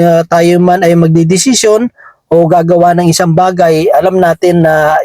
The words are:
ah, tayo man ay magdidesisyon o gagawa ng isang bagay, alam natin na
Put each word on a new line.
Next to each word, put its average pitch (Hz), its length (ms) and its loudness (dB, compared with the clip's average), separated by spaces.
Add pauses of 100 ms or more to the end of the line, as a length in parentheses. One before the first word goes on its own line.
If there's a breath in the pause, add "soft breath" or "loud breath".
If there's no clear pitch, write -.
ah, 170 240 0
tayo 170 320 0
man 180 240 0
ay 170 160 2
magdidesisyon 190 880 0 (420 loud breath)
o 165 160 2
gagawa 170 520 0
ng 170 120 0
isang 165 240 -2
bagay, 175 560 0
alam 190 280 0
natin 175 480 0
na 156 380 0